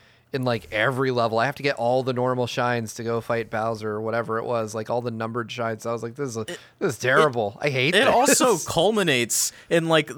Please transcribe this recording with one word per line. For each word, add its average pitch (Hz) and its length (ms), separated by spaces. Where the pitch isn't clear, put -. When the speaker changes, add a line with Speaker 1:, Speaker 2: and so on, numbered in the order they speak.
Speaker 1:
in, 131 120
like, 120 280
every 127 400
level. 117 260
I 113 80
have 139 120
to 139 60
get 139 120
all 123 260
the 127 120
normal 123 340
shines 120 480
to 120 80
go 117 180
fight 117 280
Bowser," 110 420
or 107 100
whatever 110 380
it 113 60
was, 113 280
like, 110 160
all 120 120
the 120 100
numbered 113 400
shines. 113 340
I 117 60
was 117 120
like, 117 120
"This 143 140
is, 113 80
Speaker 2:
It, - 220
Speaker 1:
this 170 140
is - 60
terrible. 123 600
Speaker 2:
it, 151 60
Speaker 1:
I - 40
hate 135 240
Speaker 2:
it 233 100
Speaker 1:
this." - 20
Speaker 2:
also 254 500
culminates 170 800
in, 165 200
like, 156 280